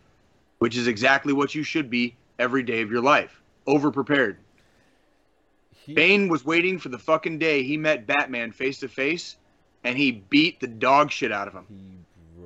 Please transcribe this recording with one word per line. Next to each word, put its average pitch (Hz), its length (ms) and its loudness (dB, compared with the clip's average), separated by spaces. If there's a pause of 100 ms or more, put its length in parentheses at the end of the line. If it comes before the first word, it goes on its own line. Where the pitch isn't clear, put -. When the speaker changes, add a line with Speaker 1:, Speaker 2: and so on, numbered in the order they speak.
(600)
Speaker 1:
which 117 180 0
is 120 100 0
exactly 135 460 2
what 139 220 0
you 156 80 -6
should 143 260 -4
be 120 260 -2 (240)
every 127 240 0
day 117 180 -2
of 107 100 -4
your 120 100 0
life. 131 400 2 (240)
Over-prepared. 139 720 0 (1300)
Speaker 2:
He - 220 -18
Speaker 1:
Bane 190 340 4
was 151 160 0
waiting 170 360 0
for 143 100 -12
the 120 80 -10
fucking 160 420 -2
day 151 240 0
he 143 140 -4
met 151 300 -2
Batman 131 440 -4
face-to-face, 135 840 -6 (480)
and 127 120 -2
he 139 140 2 (180)
beat 156 300 2
the 120 80 -6
dog 127 440 2
shit 120 200 -4
out 101 160 -4
of 95 60 -14
him. 92 160 -18
Speaker 2:
He 95 260 -20 (500)